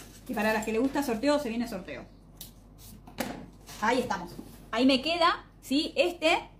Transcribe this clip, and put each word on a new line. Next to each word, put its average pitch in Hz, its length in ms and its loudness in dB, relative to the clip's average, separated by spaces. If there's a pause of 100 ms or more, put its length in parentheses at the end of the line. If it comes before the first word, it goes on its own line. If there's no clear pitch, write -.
(280)
Y 254 60 -6
para 220 180 2
las 220 140 -2
que 220 60 -2
les 220 100 2
gusta 269 200 0
sorteo, 277 360 2
se 269 100 -4
viene 226 180 -2
sorteo. 151 380 -10 (1800)
Ahí 240 200 2
estamos. 185 320 -4 (380)
Ahí 233 140 2
me 262 160 6
queda, 339 460 2 (160)
¿sí? 302 340 0
Este. 339 440 2 (200)